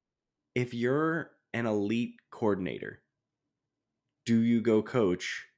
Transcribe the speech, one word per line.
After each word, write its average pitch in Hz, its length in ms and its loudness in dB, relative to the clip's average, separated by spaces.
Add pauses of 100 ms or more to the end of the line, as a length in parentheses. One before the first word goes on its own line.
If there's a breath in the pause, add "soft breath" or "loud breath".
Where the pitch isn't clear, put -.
(540)
If 123 200 -2
you're 147 560 -2 (240)
an 117 120 -2
elite 110 500 0 (140)
coordinator, 90 720 -4 (1200)
do 117 140 4
you 117 200 2
go 107 220 4
coach 104 640 -2 (120)